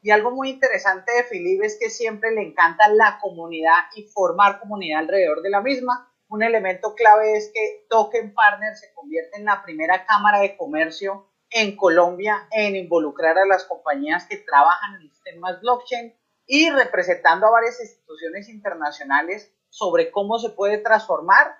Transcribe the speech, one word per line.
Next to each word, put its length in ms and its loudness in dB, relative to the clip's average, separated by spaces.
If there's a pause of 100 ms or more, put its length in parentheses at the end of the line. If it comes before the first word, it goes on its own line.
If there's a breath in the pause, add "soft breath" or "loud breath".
Y 80 -2
algo 220 4
muy 180 -6
interesante 600 -2
de 100 2
Felipe 440 -2
es 120 -6
que 100 -4
siempre 440 -6
le 100 -4
encanta 460 2
la 340 4
comunidad 640 -2 (100)
y 140 -20
formar 500 0
comunidad 420 -6
alrededor 400 0
de 100 -6
la 100 0
misma, 500 -6 (160)
un 160 -6
elemento 520 -2
clave 420 6
es 180 -6
que 340 -6
Token 460 0
Partner 420 2
se 180 -20
convierte 440 -10
en 60 -16
la 180 0
primera 420 -2
cámara 360 2
de 160 0
comercio 720 -6 (220)
en 260 -4
Colombia 760 0
en 240 -2
involucrar 640 0
a 80 4
las 180 2
compañías 600 -6
que 120 -12
trabajan 640 2
en 100 -20
sistemas 500 -12
blockchain 540 -4 (320)
y 240 2
representando 760 0
a 40 6
varias 300 2
instituciones 680 -14
internacionales 1040 -6 (140)
sobre 420 -2
cómo 280 -4
se 120 -6
puede 280 -2
transformar. 800 2